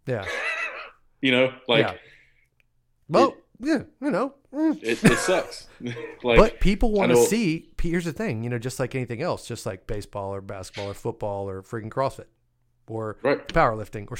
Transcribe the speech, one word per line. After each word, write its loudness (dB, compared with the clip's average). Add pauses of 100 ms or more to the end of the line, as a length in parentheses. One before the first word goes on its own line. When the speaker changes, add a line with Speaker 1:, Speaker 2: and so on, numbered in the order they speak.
Speaker 1:
Yeah. -4
Speaker 2:
<laughs> -6 (840)
You 2
know, 4 (160)
like, 4
Speaker 1:
Yeah. -4 (1160)
Well, 6
Speaker 2:
it, -14 (240)
Speaker 1:
yeah, 0 (180)
you -2
know. 0 (180)
Mm. 0
Speaker 2:
it, -2
it 6
sucks. -2
<laughs> -12
Like, 6
Speaker 1:
But 6
people 4
Speaker 2:
I 4
Speaker 1:
wanna 4
Speaker 2:
know 6
Speaker 1:
see, 0
p-, 0
here's 0
the -4
thing, -4
you -4
know, -2
just -6
like -2
anything -4
else, -4
just -10
like -8
baseball -6
or -8
basketball -10
or -8
football -6
or -8
freaking -10
CrossFit -4 (600)
or -8
Speaker 2:
Right. 0
Speaker 1:
powerlifting 0
or -10